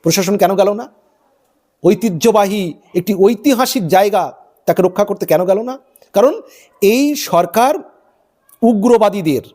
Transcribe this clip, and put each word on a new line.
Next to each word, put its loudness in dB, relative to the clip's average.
প্রশাসন -2
কেন 0
গেল 2
না? -10
ঐতিহ্যবাহী 0
একটি -2
ঐতিহাসিক 0
জায়গা, 0
তাকে 0
রক্ষা 0
করতে -6
কেন 0
গেল 0
না? -10
কারণ 2
এই 2
সরকার 0
উগ্রবাদীদের 2